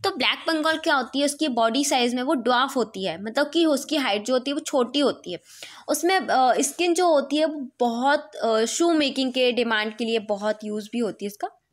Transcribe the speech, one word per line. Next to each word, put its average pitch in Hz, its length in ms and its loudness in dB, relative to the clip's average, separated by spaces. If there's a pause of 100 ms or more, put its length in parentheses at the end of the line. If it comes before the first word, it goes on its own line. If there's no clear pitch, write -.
तो 392 80 -2
ब्लैक 254 360 0
बंगाल 320 300 0
क्या 330 180 0
होती 254 240 -2
है? 285 60 2
उसकी 285 220 -2
बॉडी 233 380 0
साइज 247 280 2
में 247 100 -2
वो 294 100 0
ड्वार्फ 247 420 0
होती 214 300 -2
है, 175 180 -6
मतलब 277 300 -2
कि 330 120 4
उसकी 294 300 0
हाइट 208 300 -2
जो 254 80 0
होती 254 180 0
है 285 40 -2
वो 311 40 -4
छोटी 262 400 -2
होती 202 320 0
है। 170 80 -10 (480)
उसमें, 339 320 2
अ, 247 420 2
स्किन 339 320 0
जो 359 140 2
होती 285 300 2
है 311 80 2
वो 302 340 -6
बहुत, 254 560 0
अ, 220 300 2
शू 339 280 2
मेकिंग 269 380 0
के 254 200 2
डिमांड 220 460 0
के 240 80 -4
लिए 226 140 0
बहुत 214 440 -4
यूज़ 214 280 -6
भी 233 80 -4
होती 208 260 -4
है - 20 -6
इसका। - 320 -10 (140)